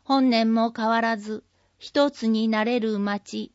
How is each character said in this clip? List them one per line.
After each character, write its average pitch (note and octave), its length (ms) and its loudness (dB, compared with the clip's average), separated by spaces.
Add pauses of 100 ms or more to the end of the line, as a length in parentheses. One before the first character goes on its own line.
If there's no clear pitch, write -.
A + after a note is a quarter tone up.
本 C4+ 240 2
年 A3+ 240 2
も A3+ 180 0
変 A3 160 -4
わ A3+ 140 2
ら A3+ 160 -2
ず、 G#3 260 -10 (400)
一 C#4+ 280 0
つ A3+ 160 -4
に A3 200 2
な A3 160 0
れ A#3+ 160 0
る A3 180 -2
町、 G3+ 580 -6